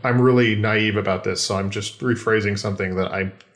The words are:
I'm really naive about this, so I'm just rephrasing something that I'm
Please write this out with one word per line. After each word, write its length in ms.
I'm 160
really 340
naive 400
about 300
this, 160
so 160
I'm 120
just 300
rephrasing 580
something 380
that 160
I'm 220